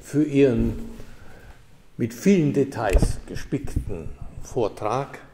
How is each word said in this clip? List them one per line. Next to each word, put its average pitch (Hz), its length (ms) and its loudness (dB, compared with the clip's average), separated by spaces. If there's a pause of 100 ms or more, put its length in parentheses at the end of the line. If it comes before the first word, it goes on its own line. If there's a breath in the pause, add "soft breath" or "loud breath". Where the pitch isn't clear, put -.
für 147 240 2
Ihren 127 720 2 (1000 loud breath)
mit 120 160 -2
vielen 175 400 4
Details 120 680 2 (100)
gespickten - 800 -4 (340)
Vortrag 117 800 -2 (140)